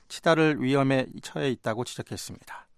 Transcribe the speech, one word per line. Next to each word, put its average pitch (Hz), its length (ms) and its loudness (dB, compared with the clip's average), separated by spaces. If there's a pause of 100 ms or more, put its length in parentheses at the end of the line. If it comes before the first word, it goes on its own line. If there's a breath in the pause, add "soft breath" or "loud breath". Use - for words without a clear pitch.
치달을 156 560 2
위험에 135 440 2 (140)
처해 147 300 -4
있다고 113 320 -4
지적했습니다. - 840 -12 (100)